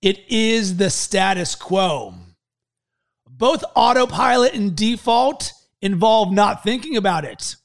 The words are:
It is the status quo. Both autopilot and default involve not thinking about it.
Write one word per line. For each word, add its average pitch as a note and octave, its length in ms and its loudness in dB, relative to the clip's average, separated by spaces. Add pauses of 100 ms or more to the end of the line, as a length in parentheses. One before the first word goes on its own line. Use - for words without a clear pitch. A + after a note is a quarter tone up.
It F#3+ 180 0 (100)
is A3 460 0
the F#3 140 0
status F#3+ 640 -2
quo. D#3+ 580 -2 (1120)
Both A3+ 380 -2 (100)
autopilot B3 800 2
and G3+ 220 -2
default A#3+ 800 0 (280)
involve G3 520 2
not G3+ 280 2
thinking B3 360 -4
about F#3 260 0
it. - 420 -12